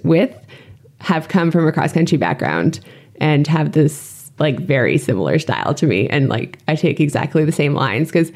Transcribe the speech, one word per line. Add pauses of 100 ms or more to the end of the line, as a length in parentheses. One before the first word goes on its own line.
with (680)
have
come
from
a
cross
country
background (400)
and
have
this,
like,
very
similar
style
to
me.
And,
like, (100)
I
take
exactly
the
same
lines,
'cause